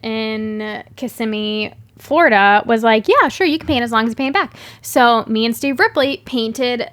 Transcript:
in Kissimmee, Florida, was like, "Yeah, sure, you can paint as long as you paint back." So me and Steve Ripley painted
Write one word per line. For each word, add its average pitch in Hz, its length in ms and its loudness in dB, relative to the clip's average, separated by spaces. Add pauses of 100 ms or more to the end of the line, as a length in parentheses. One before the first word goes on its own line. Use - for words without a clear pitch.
in 214 760 -6 (140)
Kissimmee, 214 760 -6 (240)
Florida, 208 720 4
was 226 160 0
like, 220 240 2
"Yeah, 466 220 4
sure, 370 180 -2
you 302 100 0
can - 100 -10
paint 254 160 -2
as 233 80 -6
long 220 120 0
as 233 80 -2
you 226 40 -10
paint 269 200 -4
back." 370 200 -4 (280)
So 240 420 2
me 220 220 -2
and 233 100 -2
Steve 277 220 -4
Ripley 285 460 0
painted 247 680 -6